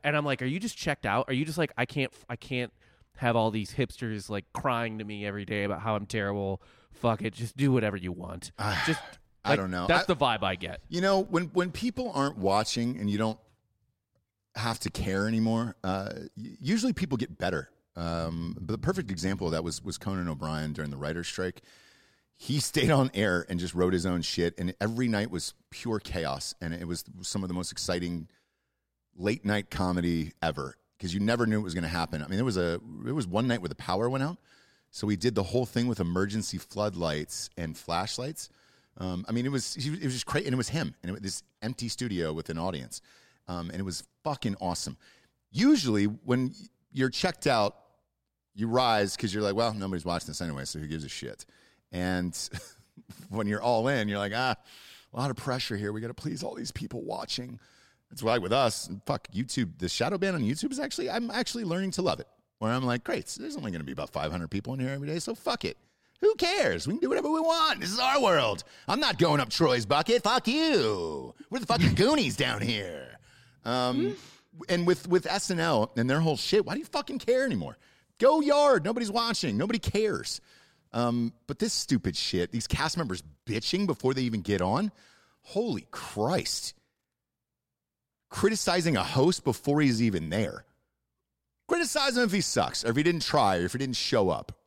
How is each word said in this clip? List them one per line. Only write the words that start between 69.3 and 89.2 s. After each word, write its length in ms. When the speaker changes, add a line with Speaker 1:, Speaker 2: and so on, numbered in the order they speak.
Speaker 2:
up 80
Troy's 360
bucket. 380
Fuck 240
you. 880
We're 100
the 60
fucking 300
<laughs> 0
Goonies 420
down 240
here." 560
Um, 500
and 180
with, 220
with 160
S 260
N 80
L 380
and 120
their 120
whole 160
shit, 280
why 100
do 40
you 60
fucking 340
care 240
anymore? 340
Go 200
yard. 460
Nobody's 260
watching. 460
Nobody 220
cares. 600
Um, 400
but 120
this 140
stupid 420
shit, 380
these 140
cast 280
members 260
bitching 420
before 260
they 80
even 180
get 220
on. 320
Holy 500
Christ. 800
Criticizing 680
a 60
host 400